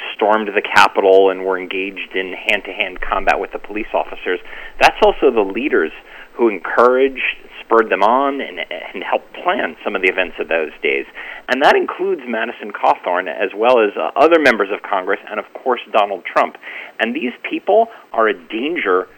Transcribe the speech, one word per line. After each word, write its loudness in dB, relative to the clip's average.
stormed 2
the 0
Capitol 6
and -4
were 0
engaged -8
in -6
hand-to-hand -4
combat 0
with -6
the -8
police -8
officers. -4
That's 4
also 4
the 2
leaders -2
who 2
encouraged, 2
spurred 2
them 0
on, 2
and, -10
and -10
helped -6
plan -2
some -4
of -4
the 4
events -2
of -6
those -2
days. -2
And 0
that 6
includes -2
Madison -6
Cawthorn, -2
as -4
well 4
as, 2
uh, -4
other 6
members 2
of -8
Congress, -2
and -6
of -8
course -4
Donald 0
Trump. 0
And -2
these -6
people 2
are 2
a 0
danger -2